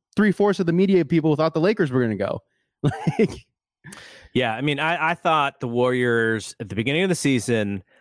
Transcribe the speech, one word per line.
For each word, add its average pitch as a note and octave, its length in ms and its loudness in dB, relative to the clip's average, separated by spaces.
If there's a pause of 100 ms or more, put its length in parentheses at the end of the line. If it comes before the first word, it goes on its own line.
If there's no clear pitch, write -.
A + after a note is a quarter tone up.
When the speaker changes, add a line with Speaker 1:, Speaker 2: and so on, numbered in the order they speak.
(160)
Speaker 1:
three-fourths G3+ 420 2
of F#3 80 -2
the E3+ 60 2
media F#3 320 4
people D3+ 320 2
thought D#3 180 0
the D#3+ 60 -2
Lakers F3+ 320 0
were B2+ 100 2
gonna A2 140 -2
go. - 260 -4 (400)
<laughs> - 0 -
Like - 640 -2 (880)
Speaker 2:
Yeah, A#2+ 200 0
I A#2+ 60 -8
mean, C#3+ 200 -2
I, D#3+ 300 -2
I E3+ 40 -2
thought D#3 460 0
the B2+ 80 -6
Warriors A#2 920 0
at G#2+ 80 -12
the G2 60 -12
beginning C#3 300 -2
of F#3+ 40 0
the F3+ 60 0
season, A2 680 0 (180)